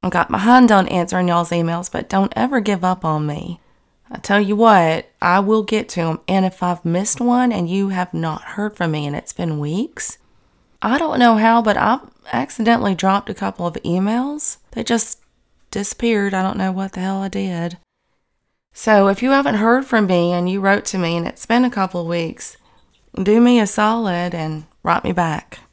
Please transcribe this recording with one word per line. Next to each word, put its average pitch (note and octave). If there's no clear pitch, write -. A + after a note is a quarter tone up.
I F#3+
got -
behind A#3
on G3
answering F3+
y'all's F3
emails, E3+
but -
don't G3
ever B3+
give G3
up F#3
on D#3
me. D3+
I -
tell G3+
you G3+
what, F#3+
I F3
will G#3+
get G#3+
to F3+
'em. D#3+
And F#3+
if F#3
I've F3
missed F3+
one B3
and F3
you G3
have F3+
not D#3+
heard G#3
from E3+
me D3+
and C#3+
it's -
been D#3+
weeks, E3+
I A#3
don't D#4
know A#3
how, A3+
but G#3+
I've A#3
accidentally A#3
dropped F#3+
a G3
couple F#3+
of E3+
emails. A#3
They A#3
just -
disappeared. G3+
I F#3
don't F#3+
know F#3+
what F#3+
the F#3
hell F#3+
I G3
did. F3+
So G3+
if G3+
you B3+
haven't C#4
heard A3+
from G#3+
me F3
and F3
you G3
wrote G3
to G3
me E3+
and E3+
it's -
been B3
a B3
couple F#3
of E3
weeks, E3+
do G#3
me A#3+
a G#3
solid G3+
and D#3
write E3+
me -
back. E3